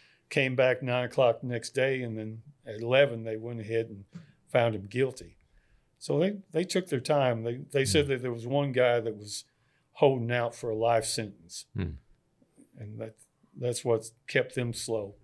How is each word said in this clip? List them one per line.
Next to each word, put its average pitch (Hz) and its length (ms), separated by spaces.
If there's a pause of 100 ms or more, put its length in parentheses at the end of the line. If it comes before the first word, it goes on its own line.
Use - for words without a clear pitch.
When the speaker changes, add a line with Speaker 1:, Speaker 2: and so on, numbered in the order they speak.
(300)
Speaker 1:
came 131 260
back 127 260
nine 123 240
o'clock 123 360
the 131 60
next 120 240
day, 131 300
and 113 160
then 110 240 (240)
at 110 160
eleven 120 420
they 110 140
went 117 220
ahead 113 280
and 101 180 (420)
found 117 280
him 98 120
guilty. 127 480 (640)
So 143 200
they, 196 180 (140)
they 160 120
took 185 240
their 135 140
time. 127 420
They, 120 160 (120)
they 135 140
said 143 200
Speaker 2:
Hmm. 139 60
Speaker 1:
that 127 100
there 123 100
was 117 160
one 139 240
guy 123 300
that 110 160
was 101 260 (500)
holding 127 380
out 120 240
for 123 140
a 110 60
life 113 300
sentence. - 600 (100)
Speaker 2:
Hmm. 87 160 (880)
Speaker 1:
And 110 200
that, 113 160 (440)
that's 120 240
what 117 260 (180)
kept - 280
them 120 180
slow. 107 500